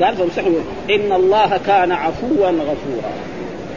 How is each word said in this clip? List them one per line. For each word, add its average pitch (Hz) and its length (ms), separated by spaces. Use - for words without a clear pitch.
قال: 202 160
"فامسحوا، 185 340
إن 208 220
الله 190 560
كان 185 240
عفوا 185 560
غفورا". 143 640